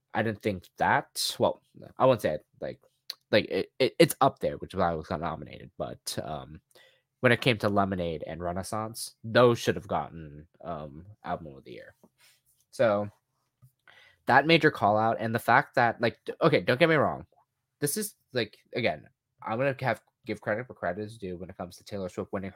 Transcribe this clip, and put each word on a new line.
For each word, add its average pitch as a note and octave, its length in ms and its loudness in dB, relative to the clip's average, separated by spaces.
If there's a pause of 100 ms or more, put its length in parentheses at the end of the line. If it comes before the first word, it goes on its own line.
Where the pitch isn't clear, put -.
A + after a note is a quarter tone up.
(120)
I G#2+ 120 0
didn't A2 180 -6
think F#2+ 220 -4 (140)
that, - 600 0
well, - 240 2 (340)
I - 80 2
wouldn't B2+ 180 6
say E2+ 80 0
it, D2+ 140 -6 (160)
like, C2 200 -10 (500)
like, G#2 140 4
it, - 340 -4
it, B2+ 220 2
it's - 200 4
up C3 200 2
there, D2 160 -2
which - 180 -14
is F#2 40 -8
why F2 120 2
I E2 60 -2
was D#2 120 -8
not E2 120 -4
nominated. D2 580 -10
But, - 460 -10
um, D2+ 360 -12 (600)
when B2 100 4
it A#2 100 2
came A2+ 180 2
to A2 100 0
Lemonade F#2+ 580 -2
and D#2+ 160 -10
Renaissance, G2+ 800 -8
those A#2+ 380 4
should F#2+ 160 0
have F2+ 100 -12
gotten, D#2 600 -8 (160)
um, D2+ 420 -12 (180)
Album D#2+ 320 -8
of C2 60 -20
the B1+ 100 -20
Year. - 220 -20 (760)
So, G#2 360 2 (1160)
that C#3 200 6
major D#3 260 6
call G#2+ 260 2
out A2 220 0
and A2+ 120 -4
the A#2 60 0
fact - 380 2
that, A#2 240 2
like, A#2 260 0
d-, - 60 -6 (100)
okay, D3 180 4
don't B2 200 2
get E3 80 6
me D#3+ 80 4
wrong. F2 280 0 (560)
This - 160 -2
is, G#3+ 180 -8 (180)
like, A#2 260 -4 (160)
again, E2+ 300 -2 (360)
I'm A2+ 160 -6
gonna C3+ 240 0
have, B2 220 -2 (240)
give G#2+ 140 -6
credit A#2 280 -4
where A2 60 -16
credit F#2 280 -6
is A2 140 -12
due F#2 200 -10
when F2 120 -14
it G2 80 -18
comes F2+ 200 -12
to - 80 -20
Taylor G2 240 -8
Swift - 240 -10
winning F#2+ 240 -8